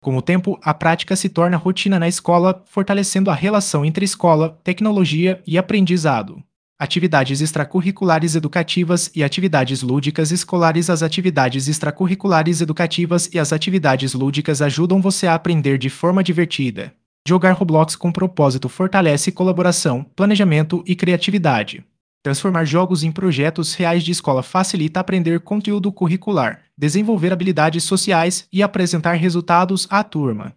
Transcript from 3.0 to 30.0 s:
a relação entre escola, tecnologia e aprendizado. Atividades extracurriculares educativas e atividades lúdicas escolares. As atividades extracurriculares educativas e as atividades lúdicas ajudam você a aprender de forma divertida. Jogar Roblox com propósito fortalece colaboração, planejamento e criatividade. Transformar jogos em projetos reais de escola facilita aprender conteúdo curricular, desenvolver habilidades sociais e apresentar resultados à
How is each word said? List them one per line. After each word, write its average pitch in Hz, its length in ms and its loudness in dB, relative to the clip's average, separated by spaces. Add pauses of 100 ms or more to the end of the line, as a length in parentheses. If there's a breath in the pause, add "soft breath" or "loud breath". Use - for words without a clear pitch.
a - 20 2
relação 180 520 0
entre 160 180 0
escola, 160 640 2
tecnologia 185 840 0
e 165 100 0
aprendizado. 160 880 0 (380)
Atividades 143 600 0
extracurriculares 160 920 0
educativas 170 760 -2
e 160 80 -2
atividades 143 600 0
lúdicas 147 500 -2
escolares. 170 580 0
As 165 140 0
atividades 143 640 0
extracurriculares 165 920 0
educativas 170 720 -2
e 175 40 -2
as 151 140 0
atividades 151 600 0
lúdicas 139 480 -2
ajudam 165 400 2
você 190 260 0
a 165 80 4
aprender 156 420 0
de 131 120 -4
forma 180 340 0
divertida. 147 680 -2 (340)
Jogar 185 240 4
Roblox 160 460 2
com 170 160 -2
propósito 147 560 0
fortalece 185 600 0
colaboração, 175 760 0 (100)
planejamento 180 720 2
e 180 80 0
criatividade. 175 880 0 (400)
Transformar 165 400 -2
jogos 170 400 0
em 160 80 0
projetos 160 640 -2
reais 175 280 0
de 165 120 -4
escola 135 280 -2
facilita 185 600 -2
aprender 170 400 0
conteúdo 208 500 -2
curricular, 175 680 -2 (160)
desenvolver 180 560 0
habilidades 165 500 0
sociais 180 720 -2
e 190 100 2
apresentar 175 520 0
resultados 175 760 0
à 196 120 0